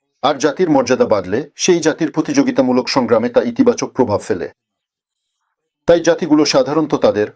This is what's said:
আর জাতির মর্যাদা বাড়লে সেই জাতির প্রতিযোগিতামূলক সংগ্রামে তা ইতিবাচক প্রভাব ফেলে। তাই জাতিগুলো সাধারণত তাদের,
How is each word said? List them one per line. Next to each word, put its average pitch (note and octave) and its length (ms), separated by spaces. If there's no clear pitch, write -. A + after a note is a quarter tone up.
আর D4 120
জাতির D3+ 340
মর্যাদা B2+ 360
বাড়লে G2 340
সেই F3 240
জাতির D#3 320
প্রতিযোগিতামূলক B2+ 800
সংগ্রামে A#2+ 400
তা A#2+ 120
ইতিবাচক A#2+ 560
প্রভাব G#2 220
ফেলে। F2 280
তাই E3+ 140
জাতিগুলো D#3+ 440
সাধারণত D3 500
তাদের, G#2+ 400